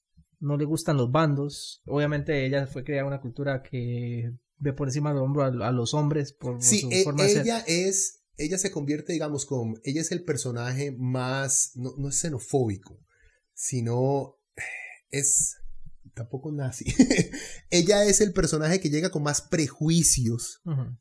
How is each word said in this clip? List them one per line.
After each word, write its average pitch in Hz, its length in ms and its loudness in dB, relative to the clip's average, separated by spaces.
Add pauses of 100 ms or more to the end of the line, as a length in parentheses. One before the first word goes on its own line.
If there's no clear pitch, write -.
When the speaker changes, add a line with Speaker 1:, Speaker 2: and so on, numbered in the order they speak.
(400)
Speaker 1:
no 147 160 -2
le 147 80 0
gustan 156 320 0
los 123 160 2
bandos. 143 760 0
Obviamente 147 580 0
ella 139 220 0
fue 135 160 -10
criada 143 200 -2
en 139 40 -2
una 139 140 -6
cultura 135 420 -4
que 120 680 -4 (260)
ve 143 140 -2
por 135 160 -4
encima 147 240 -2
del 139 100 0
hombro 139 220 2
a, 120 240 0
a - 40 0
los 120 220 0
hombres 151 380 0
por 123 280 -8
Speaker 2:
Sí, 202 200 4
Speaker 1:
su 131 100 -4
Speaker 2:
e-, 185 140 4
Speaker 1:
forma 143 180 0
de 196 80 6
ser. 208 120 4
Speaker 2:
ella - 240 0
es, 185 580 0 (120)
ella 160 220 -4
se 190 140 -2
convierte, 151 400 -4
digamos, 151 340 -4
como, 113 380 -4
ella 139 160 -2
es 160 120 -4
el 175 120 -4
personaje 131 680 -4
más, 127 840 -2
no, 127 200 -8
no 139 120 -4
es 139 80 -4
xenofóbico, 127 840 -2 (560)
sino 127 800 0 (760)
es, - 460 2 (580)
tampoco 135 380 -8
nazi. 143 320 -6 (460)
<laughs> - 400 -14
Ella 196 340 6
es 202 160 6
el 208 120 4
personaje 165 480 2
que 165 100 0
llega 160 200 0
con 151 120 -2
más 147 180 0
prejuicios 151 1200 2
Speaker 1:
Ujú. 127 360 -4